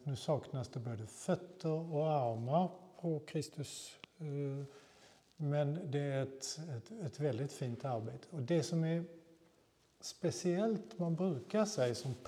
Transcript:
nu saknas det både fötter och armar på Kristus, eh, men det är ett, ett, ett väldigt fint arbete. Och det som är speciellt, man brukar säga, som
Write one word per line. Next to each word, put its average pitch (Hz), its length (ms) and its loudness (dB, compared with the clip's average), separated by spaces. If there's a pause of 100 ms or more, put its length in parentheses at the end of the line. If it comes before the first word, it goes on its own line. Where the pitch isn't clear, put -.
nu 139 140 -2
saknas 131 520 -2
det 131 120 -6
både 113 260 -4
fötter 165 880 -2
och 151 180 4
armar 131 580 4 (300)
på 160 200 0
Kristus, - 720 -6 (280)
eh, 143 460 -4 (720)
men 147 420 4 (120)
det 139 80 2
är 139 240 2
ett, - 380 -6 (160)
ett, - 140 -8 (160)
ett - 140 -6
väldigt 139 320 2
fint 120 320 -4
arbete. 120 460 -2
Och 156 120 -4
det 156 200 4
som 165 220 2
är 165 200 2 (960)
speciellt, 185 960 0
man 170 160 2
brukar 185 500 2
säga, 127 300 2
som 127 200 -4 (140)